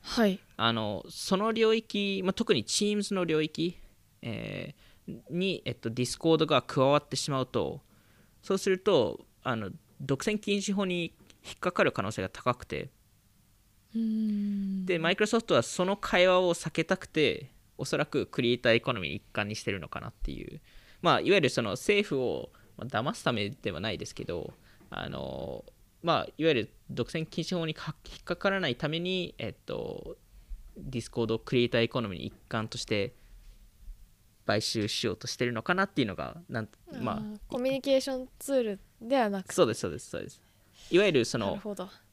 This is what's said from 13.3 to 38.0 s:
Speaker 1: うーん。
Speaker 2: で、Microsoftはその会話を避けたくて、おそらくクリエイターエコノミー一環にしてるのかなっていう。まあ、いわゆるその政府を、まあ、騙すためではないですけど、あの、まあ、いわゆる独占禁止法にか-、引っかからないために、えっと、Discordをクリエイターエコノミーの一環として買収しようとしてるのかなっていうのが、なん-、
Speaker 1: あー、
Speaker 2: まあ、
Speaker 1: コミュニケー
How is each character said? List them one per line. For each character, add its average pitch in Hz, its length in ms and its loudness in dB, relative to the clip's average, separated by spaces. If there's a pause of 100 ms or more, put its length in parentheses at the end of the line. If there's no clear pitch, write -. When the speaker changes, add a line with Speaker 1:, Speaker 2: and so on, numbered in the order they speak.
Speaker 1:
う 226 40 -2
ー - 20 0
ん。 202 840 0
Speaker 2:
で、 180 120 0
Microsoft 190 540 2
は 127 100 8
そ - 220 -2
の 190 120 2
会 185 320 4
話 180 120 8
を 180 140 4
避 - 160 -6
け 160 140 0
た 185 120 2
く - 100 -14
て、 135 440 2 (280)
お - 60 -4
そ 147 140 0
ら 147 80 2
く 127 200 0
ク - 140 -4
リ 120 100 4
エ - 40 4
イ 123 40 -2
タ 120 120 4
ー 113 60 8
エ 120 40 4
コ - 120 -2
ノ 110 80 -4
ミ 78 100 -6
ー - 40 -6
一 104 80 -8 (100)
環 104 160 -2
に 107 80 -6
し - 60 -10
て - 80 -2
る 98 100 -4
の 78 80 -10
か - 120 -8
な - 80 -10
っ - 40 -12
て - 200 -6
い - 220 -12
う。 156 80 -16 (400)
ま 160 140 6
あ、 95 40 2
い 85 80 0
わ 180 60 6
ゆ 196 80 6
る 131 80 4
そ - 100 0
の 107 120 -2
政 202 360 2
府 139 100 -2
を、 90 320 -2 (280)
ま - 60 -10
あ、 - 20 -8
騙 135 280 -2
す - 100 -14
た 143 80 2
め 104 180 -2
で 113 200 -6
は 80 100 -6
な 110 100 -2
い 85 80 -4
で - 80 -8
す - 80 -16
け - 100 -10
ど、 - 300 -6 (360)
あ - 180 -8
の、 67 560 -8 (380)
ま 160 180 2
あ、 - 60 -4 (120)
い 151 60 -2
わ 165 60 4
ゆ 151 40 2
る 110 160 0 (180)
独 127 220 -4
占 160 160 -4
禁 - 180 -6
止 185 120 -4
法 165 100 -2
に 156 80 -4
か-、 - 200 -8 (140)
引 - 120 -16
っ - 20 -20
か - 140 -4
か 196 140 0
ら 196 100 0
な 170 80 0
い 123 80 0
た 156 120 -4
め 160 120 -2
に、 180 380 -2
え 113 100 -6
っ - 60 -8 (120)
と、 - 500 -8 (640)
Discord 117 560 -2
を 113 40 -2
ク - 180 -2
リ 120 60 6
エ - 20 6
イ 117 60 0
タ 123 80 2
ー 117 40 4
エ 117 60 2
コ 131 120 -2
ノ 110 80 -4
ミ 92 80 -8
ー 69 40 -12
の - 60 -8
一 - 60 -8 (160)
環 113 200 -4
と - 100 -10
し - 60 -8
て 101 300 -2 (1300)
買 110 160 2
収 107 260 0
し - 180 -2
よ 104 80 0
う - 20 -6
と - 100 -14
し - 100 -6
て - 80 0
る 123 80 0
の 110 100 -4
か 180 120 0
な 190 100 2
っ 196 60 -4
て - 100 -2
い 127 60 4
う - 20 -4
の 92 60 -6
が、 67 220 -6 (120)
な 113 140 -4
ん-、 107 60 -8 (240)
Speaker 1:
あ 269 40 -12
ー、 240 60 -6
Speaker 2:
ま 123 100 -2
あ、 214 260 -6 (100)
Speaker 1:
コ 269 100 -4
ミ 254 120 0
ュ - 40 0
ニ 269 80 -2
ケ 269 160 4
ー - 20 6